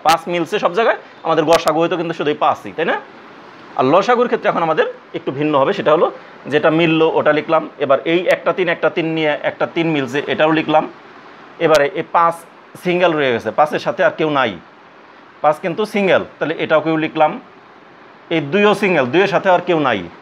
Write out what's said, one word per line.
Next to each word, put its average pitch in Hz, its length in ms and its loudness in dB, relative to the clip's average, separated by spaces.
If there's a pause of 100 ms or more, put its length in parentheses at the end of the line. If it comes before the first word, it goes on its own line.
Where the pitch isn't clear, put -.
পাঁচ 160 240 2
মিলছে 175 320 -4
সব 175 140 -2
জায়গায়, 226 240 0 (260)
আমাদের 160 220 0
গসাগু 160 340 2
হয়তো 170 180 0
কিন্তু 165 160 -6
শুধুই 151 200 -2
পাঁচই, 147 380 -2
তাই 156 140 -6
না? 277 160 -4 (760)
আর 131 100 0
লসাগুর 202 400 4
ক্ষেত্রে 220 240 -2
এখন 170 140 0
আমাদের 160 220 0 (280)
একটু 170 180 -6
ভিন্ন 151 260 0
হবে, 151 160 2
সেটা 151 180 0
হলো 185 200 2 (340)
যেটা 151 240 0
মিলল 160 320 2
ওটা 151 320 2
লিখলাম। 151 360 0 (100)
এবার 135 260 2
এই 170 220 0
একটা 175 260 0
তিন, 180 160 -2
একটা 160 200 -2
তিন 170 160 -2
নিয়ে 156 380 -2
একটা 147 220 -4
তিন 165 220 -2
মিলছে, 139 400 -2
এটাও 156 240 2
লিখলাম। 156 380 0 (720)
এবারে 151 340 4
এই 160 180 -6
পাঁচ 170 240 2 (480)
সিঙ্গেল 175 300 2
রয়ে 139 200 0
গেছে, 107 180 -4
পাঁচের 151 280 0
সাথে 170 240 -2
আর 156 140 2
কেউ 160 120 -2
নাই, 127 260 0 (880)
পাঁচ 196 200 2
কিন্তু 190 240 -4
সিঙ্গেল, 185 380 0 (160)
তাহলে 165 200 -4
এটাও 156 220 0
কেউ 160 160 -2
লিখলাম। 156 440 -2 (880)
এই 165 120 -2
দুইও 196 340 2
সিঙ্গেল, 175 300 0
দুইয়ের 165 220 2
সাথে 175 220 0
আর 180 180 4
কেউ 170 120 2
নাই, 117 240 0 (180)